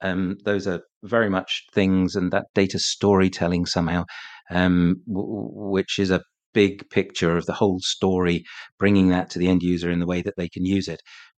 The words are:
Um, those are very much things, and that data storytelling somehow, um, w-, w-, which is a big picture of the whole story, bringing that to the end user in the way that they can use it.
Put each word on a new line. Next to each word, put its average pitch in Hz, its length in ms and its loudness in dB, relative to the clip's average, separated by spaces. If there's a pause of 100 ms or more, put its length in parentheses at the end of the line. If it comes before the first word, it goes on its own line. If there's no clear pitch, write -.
Um, 92 420 -2
those 101 240 -2
are 87 140 -4 (220)
very 110 260 0
much - 440 -4
things, 95 420 2
and 90 160 -2
that 95 140 -2 (100)
data 98 240 2
storytelling 92 840 2
somehow, 87 400 -2 (440)
um, 90 580 2
w-, 101 200 -6
w-, 104 440 -8
which 95 280 -2
is 95 100 0
a 92 120 2 (320)
big 101 360 2
picture 87 460 0
of 85 100 -2
the 82 80 -4
whole 95 280 0
story, 90 640 0 (340)
bringing 98 320 4
that 90 220 0
to 87 80 -8
the 90 100 2
end 92 120 4
user 87 300 -2
in 87 80 -2
the 87 60 -2
way 90 160 -2
that 95 160 -8
they 90 100 -4
can 90 180 -8
use 95 220 0
it. 80 140 -10 (360)